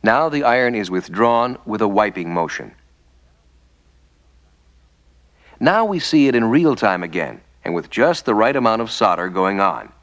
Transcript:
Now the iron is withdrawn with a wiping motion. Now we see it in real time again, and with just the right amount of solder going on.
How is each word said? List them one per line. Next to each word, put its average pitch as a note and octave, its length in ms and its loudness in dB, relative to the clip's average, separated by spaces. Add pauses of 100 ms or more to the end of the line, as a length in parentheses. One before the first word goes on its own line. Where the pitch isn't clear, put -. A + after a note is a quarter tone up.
Now D3+ 260 4
the D3 160 -2
iron B2 300 2
is G2+ 160 -4
withdrawn A#2 720 0
with G#2+ 180 -4
a G#2+ 60 2
wiping G2 440 -2
motion. E2 420 -6 (2750)
Now G3 240 4
we G3+ 140 -2
see C#3+ 300 2
it B2 60 2
in A#2 100 2
real C#3 320 2
time F#2 260 0
again, D#2+ 380 -8 (240)
and F2 100 -4
with E2+ 160 -6
just D3+ 340 0
the A#2 100 0
right A2+ 200 2
amount A#2 260 0
of A2+ 100 -6
solder F2+ 380 0
going F#2+ 320 -2
on. C#2+ 320 -2 (100)